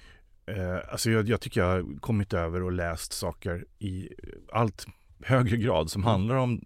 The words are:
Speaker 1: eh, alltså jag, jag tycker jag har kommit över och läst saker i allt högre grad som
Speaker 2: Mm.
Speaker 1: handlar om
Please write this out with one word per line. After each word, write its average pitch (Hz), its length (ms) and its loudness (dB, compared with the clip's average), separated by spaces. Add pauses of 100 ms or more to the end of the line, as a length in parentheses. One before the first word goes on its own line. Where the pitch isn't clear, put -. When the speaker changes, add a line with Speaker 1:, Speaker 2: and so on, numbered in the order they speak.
(460)
Speaker 1:
eh, 92 460 -4
alltså 113 200 0
jag, 110 180 4
jag 107 120 2
tycker 117 200 0
jag 90 60 6
har 90 320 0
kommit 104 340 0
över 87 300 -2
och 90 80 -2
läst 85 420 -4
saker 87 520 -6 (140)
i 92 300 -6 (420)
allt 110 340 0 (400)
högre 123 320 4
grad 82 340 2
som 101 100 -2
Speaker 2:
Mm. 113 100 4
Speaker 1:
handlar 107 240 2
om 123 300 0